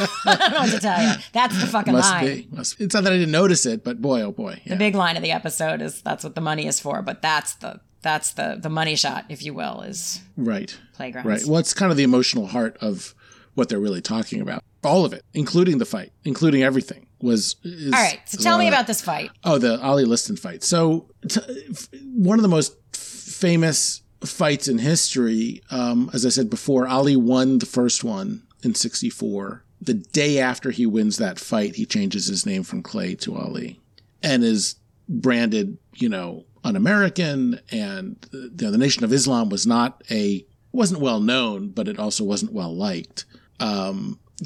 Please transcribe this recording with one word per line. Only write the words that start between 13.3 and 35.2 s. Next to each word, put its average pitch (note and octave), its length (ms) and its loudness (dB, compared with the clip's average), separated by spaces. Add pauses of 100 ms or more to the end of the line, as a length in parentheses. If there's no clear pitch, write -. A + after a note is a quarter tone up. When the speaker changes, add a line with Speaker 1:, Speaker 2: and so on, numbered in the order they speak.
Speaker 2:
what B2 160 0
they're G#2 100 0
really G2 220 -2
talking A2 400 -4
about. F#2 200 -8 (200)
All D#3 240 4
of - 80 -6
it, - 180 -16
including E3 460 2
the A2+ 80 0
fight, - 260 -8 (120)
including C#3+ 380 4
everything, C3 440 0 (160)
was, A#2 400 0
is, F3 320 -4
Speaker 1:
All C4 80 6
right. F3 240 0
So - 160 -10
tell E4+ 160 4
me F4 80 2
Speaker 2:
uh, - 20 4
Speaker 1:
about C#4 180 4
this A3+ 140 -2
fight. D#3 300 -4 (120)
Speaker 2:
Oh, D#3+ 140 4
the A#2+ 260 2
Ali C3+ 220 4
Liston A2+ 320 0
fight. - 260 -10
So E3 460 2 (180)
t-, - 140 0 (300)
f-, - 180 -12 (260)
one G#3 240 6
of A3+ 40 6
the G#3 60 6
most D#3 280 2 (160)
f-, - 80 -10
famous - 1000 0 (200)
fights - 460 0
in A#2 100 2
history, A#2+ 920 0
um, B2 440 0
as B2 120 0
I B2 40 2
said B2 200 2
before, B2+ 380 0
Ali C#3 260 4
won C3 440 4
the A2+ 80 -2
first B2 380 0
one G#2 380 -6 (200)
in A#2 120 0
sixty-four. G#2 880 -6 (180)
The B2+ 120 0
day C#3+ 440 0
after B2+ 320 -2
he A#2+ 160 0
wins G#2+ 320 2
that F#2+ 200 -4
fight, G#2 380 -2
he A2 100 -4
changes - 400 -2
his F#3+ 200 -2
name G3+ 160 -2
from F#3 200 -8
Clay - 340 -6
to - 200 -8
Ali - 440 -8 (420)
and C3 200 2
is A2 340 2 (320)
branded, A2+ 680 0 (180)